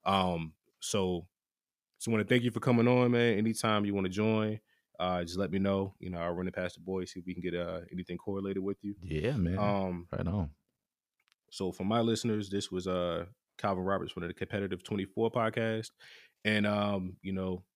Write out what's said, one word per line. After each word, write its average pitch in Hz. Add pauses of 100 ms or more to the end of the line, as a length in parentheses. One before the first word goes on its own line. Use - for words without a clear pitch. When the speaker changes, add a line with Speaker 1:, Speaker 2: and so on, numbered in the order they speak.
Speaker 1:
Um, 90 (260)
so 90 (720)
just -
wanna 110
thank 120
you 120
for 117
coming 117
on, 123
man. 120
Anytime 107
you 101
wanna 95
join, 107 (380)
uh, 90
just 87
let 95
me 95
know. 98
You 92
know, 87
I'll 85
run 90
it 90
past 90
the 87
boys, 92
see 92
if 85
we 92
can 85
get, 87
uh, 87 (100)
anything 90
correlated 98
with 98
you. 104
Speaker 2:
Yeah, 92
man. 90
Speaker 1:
Um, 95
Speaker 2:
Right 90
on. 87 (1000)
Speaker 1:
so 92
for 95
my 110
listeners, 110
this 98
was, 92
uh, 87 (320)
Calvin 95
Roberts, 92
one 87
of 85
the 90
Competitive 98
twenty-four 107
podcast. 113 (540)
And, 107
um, 101
you 95
know 92 (120)